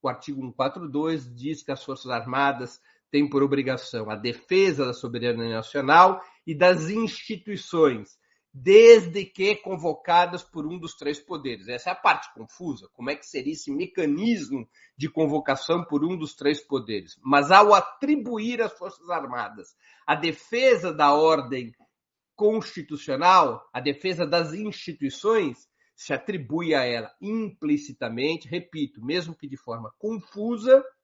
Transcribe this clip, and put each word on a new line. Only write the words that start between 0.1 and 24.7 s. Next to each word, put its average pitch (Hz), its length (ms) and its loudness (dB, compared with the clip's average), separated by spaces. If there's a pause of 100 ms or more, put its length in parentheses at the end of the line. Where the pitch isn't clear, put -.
um 123 80 -12
quatro 147 360 -6
dois 147 460 -4
diz 143 280 -10
que - 80 -12
as 135 140 -10
Forças 131 260 -12
Armadas 123 720 -4 (300)
têm 143 180 2
por 143 140 2
obrigação 127 680 -4
a 107 60 -6
defesa 139 720 0
da 120 80 -6
soberania 117 640 -4
nacional 151 680 4 (240)
e 156 100 -8
das 170 320 4
instituições, 185 1300 -2 (340)
desde 190 720 8
que 202 300 -4
convocadas 175 840 -2
por 151 240 -12
um 175 120 -10
dos 160 160 -16
três 147 260 -8
poderes. 127 480 -12
Essa 123 220 -8
é - 20 -6
a - 40 -6
parte - 380 0
confusa. 113 600 -14
Como 127 160 -8
é 147 60 -6
que - 100 -20
seria 139 260 -8
esse 151 180 -14
mecanismo 156 960 -4 (300)
de 147 140 -8
convocação 156 720 -2
por 147 200 -2
um 180 120 -4
dos 156 180 -10
três 147 260 -2
poderes? 107 640 -8
Mas 143 280 2
ao 208 240 10
atribuir 240 880 -2
às 220 100 -4
Forças 175 380 -16
Armadas 123 580 -8 (380)
a 151 80 2
defesa 175 800 0
da 147 200 4
ordem 135 600 2 (640)
constitucional, 165 1400 0
a 127 100 -8
defesa 160 460 -4
das 160 280 -2
instituições, 185 1120 -4 (260)